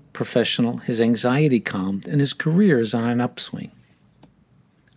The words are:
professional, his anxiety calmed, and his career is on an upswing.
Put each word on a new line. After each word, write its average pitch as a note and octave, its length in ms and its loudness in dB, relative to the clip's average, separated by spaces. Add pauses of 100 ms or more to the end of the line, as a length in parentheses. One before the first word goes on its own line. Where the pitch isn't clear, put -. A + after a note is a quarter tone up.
(140)
professional, A#2+ 640 0
his A#2 220 -2
anxiety B2 600 2
calmed, G2 480 -6
and D3 120 0
his C#3 140 0
career D#3+ 460 2
is A2+ 140 -2
on A#2 160 0
an A#2+ 120 0
upswing. - 500 -8 (1300)